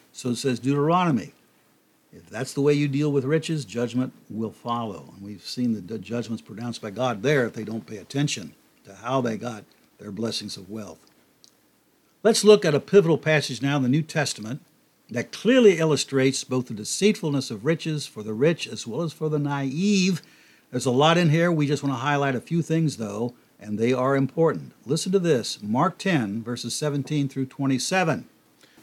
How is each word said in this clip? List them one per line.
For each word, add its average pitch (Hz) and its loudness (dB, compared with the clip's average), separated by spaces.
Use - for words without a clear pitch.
so 123 -4
says 123 0
Deuteronomy. 143 2
If 90 -20
that's 113 -8
the 143 -2
way 147 6
you 143 2
deal 143 0
with 139 2
riches, 156 -2
judgment 120 -2
will 110 -6
follow. 117 -8
And 98 -16
we've 101 -14
seen 123 -2
the 104 -2
d-, 98 -10
judgments 113 -6
pronounced 113 -10
by 110 -10
God 113 -4
there 135 4
if 113 -6
they 113 -8
don't 107 -8
pay 110 -12
attention 113 -4
to 98 -20
how 123 -2
they 113 -2
got 110 -10
their 104 -14
blessings 104 -6
of 95 -16
wealth. 101 -14
Let's 220 4
look 208 8
at 151 2
a 139 2
pivotal 170 4
passage 143 0
now 139 0
in 135 0
the 120 2
New 147 2
Testament 139 -6
that 117 -6
clearly 226 6
illustrates 135 2
both 127 -2
the 120 -10
deceitfulness 143 0
of 104 -8
riches 156 -2
for - -14
the 107 -6
rich 151 2
as 117 -10
well 117 -6
as 165 -4
for 156 -4
the 151 0
naive. 156 0
There's 123 -4
a 131 2
lot 151 6
in 175 4
here. 165 4
We 156 2
just 139 0
want 139 -2
to 120 -6
highlight 143 0
a 117 -4
few 170 -2
things, 160 0
though, 110 -6
and 104 -8
they 117 2
are 131 2
important. 135 0
Listen 160 -2
to 196 4
this, 156 0
Mark 127 0
ten, 113 0
verses 117 -6
seventeen 143 -2
through 135 -4
twenty-seven. 139 0